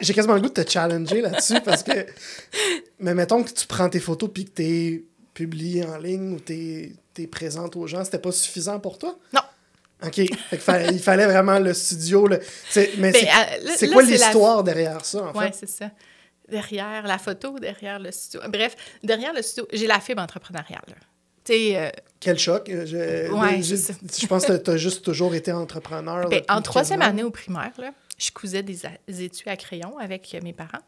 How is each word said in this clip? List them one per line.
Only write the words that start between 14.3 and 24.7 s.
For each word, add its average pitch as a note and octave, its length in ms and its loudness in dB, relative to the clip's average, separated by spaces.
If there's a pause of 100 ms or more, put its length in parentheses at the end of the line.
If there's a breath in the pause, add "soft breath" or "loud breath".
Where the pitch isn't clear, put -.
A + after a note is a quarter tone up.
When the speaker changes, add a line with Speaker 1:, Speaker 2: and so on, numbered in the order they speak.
Speaker 1:
derrière D#3+ 420 -2
ça, G3+ 200 -6
en D3+ 120 -8
Speaker 2:
Ouais, G#3 140 -2
Speaker 1:
fait ? G3 80 -12
Speaker 2:
c'est G3+ 100 -12
ça. G#3 220 -10 (580 soft breath)
Derrière G#3 580 -8
la F#3+ 120 0
photo, C4 400 -8
derrière G3+ 400 -10
le F#3 120 -12
studio. - 380 -10
Bref, G#3+ 260 -2 (280 loud breath)
derrière A3+ 300 0
le C4 100 -4
studio, - 280 -8
j'ai A3 160 -2
la G#3 120 4
fibre G#3+ 220 -6
entrepreneuriale, F3 640 -12
là. - 80 -20 (500)
Tu A#3 80 0
sais, A3 240 2
euh, D#3+ 120 -4 (300)
Speaker 1:
Quel F3 180 2
choc. F#3 320 0
Euh, E3+ 160 -6
je, E3 460 -4
Speaker 2:
Ouais, G3+ 300 2
Speaker 1:
j'ai, F3+ 160 -2
Speaker 2:
c'est F#3+ 160 -2
ça. - 60 -16 (200)
Speaker 1:
je G#3+ 80 -2
pense F#3 180 2
que A3+ 80 4
t'as E3+ 240 0